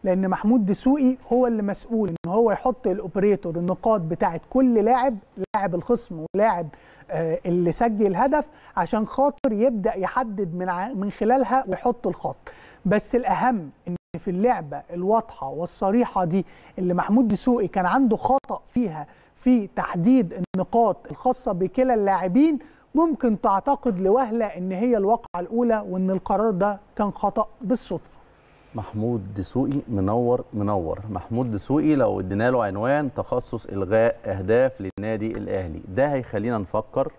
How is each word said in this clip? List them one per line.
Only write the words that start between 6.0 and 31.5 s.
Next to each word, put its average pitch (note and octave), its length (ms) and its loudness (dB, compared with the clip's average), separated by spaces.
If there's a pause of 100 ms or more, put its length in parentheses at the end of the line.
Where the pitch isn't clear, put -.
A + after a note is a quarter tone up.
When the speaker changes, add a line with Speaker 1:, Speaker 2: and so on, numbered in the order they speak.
Speaker 1:
ولاعب، F#3 320 2 (440)
آه، E3 340 -2
اللي F3 260 2
سجل G#3+ 440 2
هدف، C4+ 300 2 (320)
عشان G#3+ 300 -2
خاطر C#4 440 0
يبدأ G#3+ 440 0
يحدد G3 600 -4
من F3+ 140 -4
ع-، F#3+ 240 -4
من G3 180 -4
خلالها B3 560 2
ويحط A3+ 400 -2
الخط. D#3+ 280 -6 (500)
بس G#3 300 0
الأهم G#3+ 540 0 (180)
إن F3 80 -6 (240)
في G3 120 -6
اللعبة F3 500 0 (120)
الواضحة F#3 560 -2
والصريحة F#3+ 760 0
دي F3 200 0 (320)
اللي F3+ 160 0
محمود G#3 340 4
دسوقي G#3+ 400 2
كان F#3 180 0
عنده A3 320 4
خطأ B3+ 440 -2 (120)
فيها E3 340 -4 (280)
في A#3+ 400 2
تحديد F#3 680 2 (120)
النقاط G3+ 420 2 (140)
الخاصة B3 400 -2
بكلا G3 420 0
اللاعبين، G3+ 680 2 (360)
ممكن C4 460 2
تعتقد G#3 580 0
لوهلة A3 460 2
إن F3+ 260 -6
هي A3+ 260 2
الواقعة G3+ 420 -2
الأولى A3 500 -2
وإن F#3 220 -2
القرار G3+ 400 0
ده G3+ 280 0 (160)
كان G#3 160 0
خطأ G#3 360 -2 (140)
بالصدفة. G3 580 -6 (560)
Speaker 2:
محمود G#2+ 580 -6
دسوقي B2 540 -2
منور، A#2+ 680 0
منور. G2+ 460 -2 (100)
محمود A2+ 420 -4